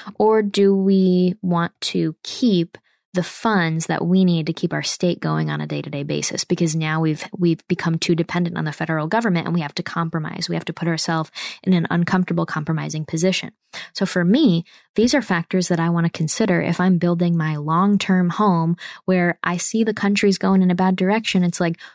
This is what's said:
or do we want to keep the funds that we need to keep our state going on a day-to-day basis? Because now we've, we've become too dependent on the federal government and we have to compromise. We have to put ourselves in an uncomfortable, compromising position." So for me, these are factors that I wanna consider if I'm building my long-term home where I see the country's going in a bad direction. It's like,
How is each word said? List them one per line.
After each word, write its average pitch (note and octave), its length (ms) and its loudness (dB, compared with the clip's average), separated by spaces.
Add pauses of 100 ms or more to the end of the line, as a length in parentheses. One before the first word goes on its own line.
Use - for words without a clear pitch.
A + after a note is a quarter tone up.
(180)
or A3 240 4
do G3+ 340 4
we F#3 680 4
want E3+ 400 0
to E3 420 -2
keep F#3 540 0 (360)
the F3+ 100 0
funds E3 640 -2
that D#3+ 200 -4
we F#3 200 4
need E3 220 2
to E3 60 -4
keep E3 200 -4
our D3+ 80 -4
state - 380 -2
going D#3 300 -2
on D3+ 120 -6
a D3+ 60 -6
day-to-day D3 360 -8
basis? D3 400 -6
Because E3+ 320 -2
now D#3 240 -2
we've, D#3 240 -2 (140)
we've E3+ 300 0
become E3 320 -2
too E3+ 160 0
dependent E3+ 420 -2
on D#3 80 -4
the D3+ 60 -4
federal D#3 360 -4
government G3+ 380 0
and E3 80 -2
we E3+ 80 0
have D3 140 -6
to F3 80 -6
compromise. E3 680 -6
We E3+ 60 -4
have E3 100 -6
to E3+ 80 -8
put E3 140 -6
ourselves D#3+ 440 -2 (300)
in F#3 120 2
an E3+ 160 2
uncomfortable, E3+ 560 0
compromising D3+ 600 -4
position." F#3 460 -2 (420)
So G3 120 -2
for F3+ 200 0
me, G3 400 4 (300)
these A#3 180 4
are C#4 80 2
factors F3+ 460 -2
that E3+ 120 0
I E3 100 0
wanna E3+ 200 2
consider E3+ 520 0
if - 180 -2
I'm F3+ 180 4
building F3 400 2
my D#3 180 -2
long-term F3+ 760 2
home F3 460 2 (280)
where F3 380 2
I F3 140 -4
see A3 260 -2
the G#3+ 100 0
country's G3+ 460 2
going F#3+ 240 2
in F3+ 80 4
a F3 40 2
bad F#3 200 2
direction. F#3+ 480 0
It's F3 160 -2
like, E3+ 200 -2 (160)